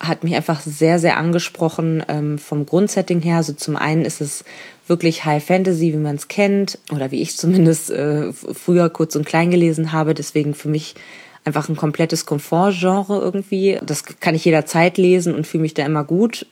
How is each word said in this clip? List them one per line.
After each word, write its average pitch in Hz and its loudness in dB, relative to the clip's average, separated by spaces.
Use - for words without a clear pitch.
hat 165 -4
mich 165 0
einfach 160 -2
sehr, 160 2
sehr 165 2
angesprochen, 165 -2
ähm, 147 -2
vom 147 -4
Grundsetting 185 0
her. 170 2
Also 151 0
zum 151 -6
einen 156 0
ist - -6
es - -8
wirklich 170 0
High 151 0
Fantasy, 180 2
wie 156 0
man's 147 -4
kennt 202 0
oder 135 -4
wie 135 -2
ich - -6
zumindest, 165 4
äh, 147 -2
f-, - -12
früher 175 2
kurz 160 -4
und 151 0
klein 170 0
gelesen 165 2
habe. 156 0
Deswegen 147 -4
für - -10
mich 151 -4
einfach 151 -2
ein 160 -2
komplettes 160 -2
Komfortgenre 185 0
irgendwie. 196 0
Das - -6
k-, - -18
kann 165 0
ich 160 -2
jederzeit 165 2
lesen 180 4
und 156 -2
fühle 160 -2
mich 156 -2
da 147 -2
immer 151 0
gut. 196 0